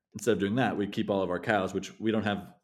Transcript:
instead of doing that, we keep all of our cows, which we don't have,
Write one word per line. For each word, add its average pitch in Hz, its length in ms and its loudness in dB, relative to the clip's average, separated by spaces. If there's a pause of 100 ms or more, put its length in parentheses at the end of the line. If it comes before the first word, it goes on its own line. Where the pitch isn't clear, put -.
(140)
instead 107 180 0
of 101 80 2
doing 98 160 0
that, 113 220 2
we 101 100 0
keep 107 220 -4
all 98 120 2
of 90 80 0
our 87 100 -2
cows, 95 340 0
which 95 260 -6
we 110 120 0
don't 107 120 2
have, 98 240 -2 (160)